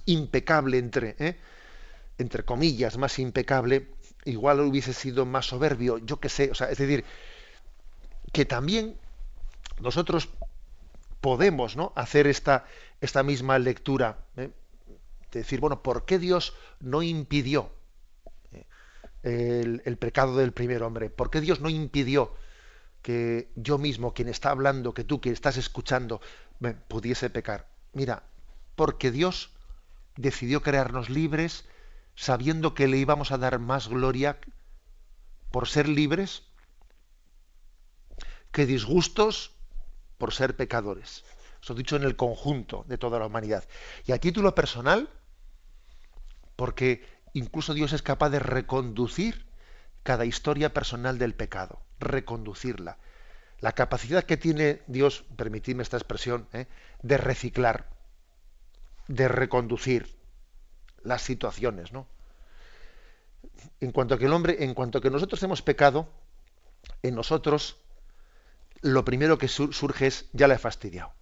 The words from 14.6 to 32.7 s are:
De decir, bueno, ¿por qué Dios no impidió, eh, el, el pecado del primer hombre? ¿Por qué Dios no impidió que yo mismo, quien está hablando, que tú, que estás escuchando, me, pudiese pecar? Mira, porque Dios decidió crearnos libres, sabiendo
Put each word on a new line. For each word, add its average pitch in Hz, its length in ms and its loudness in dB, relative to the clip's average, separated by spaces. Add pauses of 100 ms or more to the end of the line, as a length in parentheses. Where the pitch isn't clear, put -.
De 117 80 -6
decir, 127 200 -2
bueno, 143 240 0
¿por 123 220 0
qué 190 120 4
Dios 180 380 2 (240)
no 139 240 0
impidió, 143 680 0 (800)
eh, - 140 -18 (580)
el, 120 600 0
el 120 120 -4
pecado 127 380 2
del 131 160 4
primer 120 320 -2
hombre? 113 260 -4
¿Por - 200 -4
qué 156 100 0
Dios 156 220 0
no 156 80 -2
impidió 143 640 0 (680)
que 117 540 -2
yo 131 220 0
mismo, 123 360 -2
quien 120 140 -2
está 127 220 -2
hablando, 135 440 2
que 123 100 -6
tú, 139 180 -2
que 127 80 0
estás 120 280 2
escuchando, 120 640 -2 (380)
me, 117 140 -2
pudiese 117 560 -4
pecar? 107 400 -6 (240)
Mira, 127 300 -4 (520)
porque 147 340 2
Dios 160 420 0 (640)
decidió 131 440 0
crearnos 127 480 0
libres, 156 560 0 (500)
sabiendo 151 580 0